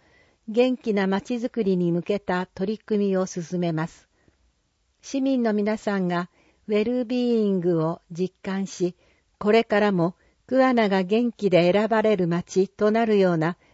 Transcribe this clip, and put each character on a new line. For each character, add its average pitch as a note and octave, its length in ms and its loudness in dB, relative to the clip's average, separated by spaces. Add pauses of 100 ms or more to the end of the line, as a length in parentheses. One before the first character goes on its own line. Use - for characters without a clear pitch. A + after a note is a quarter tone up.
(460)
元 A#3+ 300 0
気 G#3+ 180 -4
な G3 140 2
ま F#3+ 120 0
ち B3 140 -6
づ A#3 140 -4
く A3+ 160 -4
り F#3+ 120 2
に F3 140 0
向 E3+ 140 -2
け G3+ 160 -2
た F#3 260 -4
取 G3 280 -6
り G#3 40 -8
組 G3+ 300 -2
み F#3+ 80 0
を F#3 100 0
進 F3+ 320 -8
め E3+ 140 -2
ま D#3 160 -4
す。 - 180 -20 (960)
市 C4+ 180 -6
民 C4 220 0
の A3 120 0
皆 G#3 220 0
さ G3+ 220 -4
ん F#3 80 0
が F3 240 -4 (380)
ウ - 20 -10
ェ G#3 140 0
ル B3 200 -2
ビ A#3+ 300 -2
ー A3 120 2
イ G3+ 40 2
ン F#3+ 80 0
グ E3 260 0
を E3+ 160 -4 (120)
実 F3+ 200 -6 (120)
感 F#3+ 240 -6
し、 F3 260 -4 (440)
こ G#3 120 -2
れ A3+ 140 4
か G#3 160 0
ら G#3 100 2
も F3 240 0 (320)
桑 C4 280 2
名 A3 160 2
が F#3+ 120 2
元 A3 300 0
気 G3+ 160 -4
で F3 240 4
選 G#3 160 2
ば A3 140 2
れ G#3+ 140 2
る F3 120 0
街 F3 400 -2
と G#3 220 0
な A3+ 160 0
る G#3+ 120 2
よ F#3 140 4
う E3 60 0
な D#3+ 180 -2 (180)